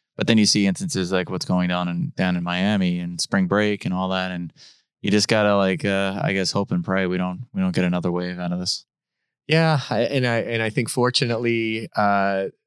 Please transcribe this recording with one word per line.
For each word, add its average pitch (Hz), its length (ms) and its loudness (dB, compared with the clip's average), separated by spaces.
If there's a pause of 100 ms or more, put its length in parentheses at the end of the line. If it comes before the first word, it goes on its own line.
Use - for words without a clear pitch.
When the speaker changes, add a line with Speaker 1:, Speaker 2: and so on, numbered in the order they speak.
(160)
Speaker 1:
but - 120 -4
then 113 100 6
you 104 80 6
see 101 200 4
instances 92 460 -2
like 92 160 0
what's 90 160 -4
going 90 260 2
on 87 180 0
in, 87 280 -4
down 92 200 0
in 87 80 -2
Miami 90 560 0
and 87 200 -6
spring 95 280 0
break 104 360 0
and 92 80 -2
all 92 180 -2
that. 92 200 -2
And 87 220 -8 (500)
you 101 80 -2
just 104 180 2
gotta, 104 280 4
like, 95 280 2
uh, 98 380 -2
I 98 100 0
guess, 95 200 -2
hope 101 180 -2
and 87 140 -2
pray 95 220 0
we 90 120 -2
don't, 92 340 -4
we 101 80 -4
don't 92 140 0
get 92 100 2
another 87 280 0
wave 90 260 -4
out 90 140 -4
of 90 80 -4
this. - 260 -6 (600)
Speaker 2:
Yeah, 160 320 2 (100)
I, 113 120 2
and 127 240 0
I, 117 120 0
and 113 240 -2
I 110 80 0
think 113 180 -2
fortunately, 117 1080 0
uh, 98 500 2 (200)